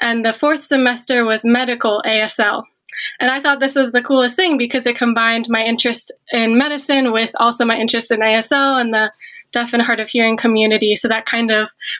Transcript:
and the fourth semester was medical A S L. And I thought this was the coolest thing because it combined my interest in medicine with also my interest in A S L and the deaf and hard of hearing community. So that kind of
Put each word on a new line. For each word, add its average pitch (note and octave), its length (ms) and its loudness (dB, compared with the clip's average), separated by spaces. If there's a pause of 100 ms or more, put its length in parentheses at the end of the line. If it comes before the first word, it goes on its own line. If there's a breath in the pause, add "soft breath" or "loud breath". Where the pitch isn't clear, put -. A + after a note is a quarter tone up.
and A#3 240 -2
the A3+ 80 2
fourth D4 320 -2
semester B3 600 0
was A3 200 0
medical A#3+ 600 0
A A3 180 0
S G#3+ 160 -4
L. G#3 280 -2 (540 loud breath)
And B3 100 2
I C#4 100 -4
thought C#4+ 200 0
this C#4 160 0
was C4 160 2
the B3 100 2
coolest B3 320 2
thing F4+ 240 2
because A#3+ 260 -2
it A#3+ 120 0
combined A3+ 520 0
my A3+ 140 0
interest A#3 500 -2 (200)
in A3+ 260 2
medicine C#4 540 0
with A3 240 0
also A#3+ 280 2
my A3+ 140 0
interest A3+ 320 -2
in A3 100 2
A A3 140 2
S A3 160 0
L C#4 260 2
and A#3 160 0
the G#3+ 200 0 (400 loud breath)
deaf A#3+ 200 -2
and A#3 100 2
hard A#3 180 0
of G#3+ 80 -6
hearing A3+ 280 0
community. A3 580 2
So A3 140 0
that A3 180 -2
kind A#3 240 -2
of G#3+ 200 0 (300 loud breath)